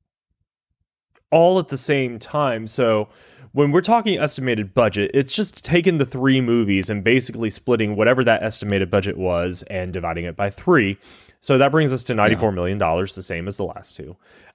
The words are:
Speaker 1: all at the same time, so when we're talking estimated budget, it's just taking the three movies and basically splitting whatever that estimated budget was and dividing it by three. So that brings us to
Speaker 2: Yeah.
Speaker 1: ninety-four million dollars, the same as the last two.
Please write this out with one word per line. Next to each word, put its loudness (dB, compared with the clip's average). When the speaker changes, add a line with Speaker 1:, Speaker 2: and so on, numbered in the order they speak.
Speaker 1:
all 6
at -2
the -4
same -2
time, -4
so 0
when 2
we're 4
talking 0
estimated -2
budget, 2
it's 0
just -6
taking 2
the 2
three 0
movies 0
and -4
basically 0
splitting -2
whatever 4
that 2
estimated -2
budget 0
was -2
and -8
dividing -6
it -10
by -2
three. 2
So 2
that 4
brings 2
us -4
to -6
Speaker 2:
Yeah. -2
Speaker 1:
ninety-four 2
million -2
dollars, 0
the -12
same -8
as -10
the -6
last -12
two. -16